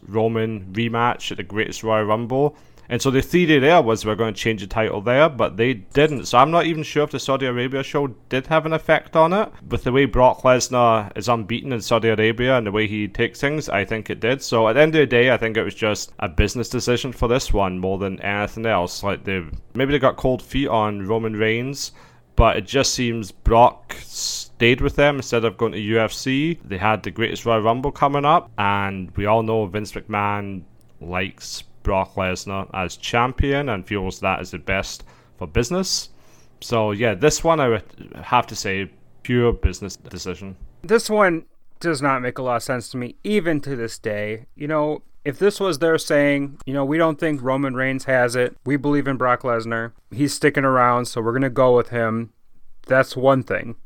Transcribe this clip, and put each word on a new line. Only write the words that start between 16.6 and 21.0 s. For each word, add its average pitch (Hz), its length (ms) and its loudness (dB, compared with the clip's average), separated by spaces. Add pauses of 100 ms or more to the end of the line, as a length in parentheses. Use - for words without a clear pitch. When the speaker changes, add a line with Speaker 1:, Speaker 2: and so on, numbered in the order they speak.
Speaker 1:
decision - 460 -2
for 120 160 -2
this 123 240 0
one 95 260 0
more 95 180 -2
than 95 240 -6
anything 104 440 -4
else. 92 380 0
Like, 95 200 -4
they, 95 180 -4 (320)
maybe 135 200 0
they 143 60 2
got 131 180 2
cold 127 240 -2
feet 135 260 -4
on 104 400 -2